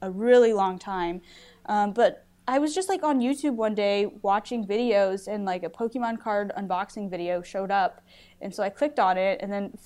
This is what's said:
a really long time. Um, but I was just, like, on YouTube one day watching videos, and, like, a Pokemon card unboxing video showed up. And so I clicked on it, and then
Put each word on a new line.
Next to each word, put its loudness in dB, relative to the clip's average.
a -6
really 6
long 0
time. -6
Um, 0
but 2
I 2
was 0
just, -2
like, -2
on 2
YouTube 0
one 0
day 2
watching -2
videos, 2
and, -4
like, -2
a -6
Pokemon -4
card -2
unboxing -4
video -2
showed -6
up. 0
And -8
so -4
I -2
clicked -2
on 4
it, 0
and -6
then -6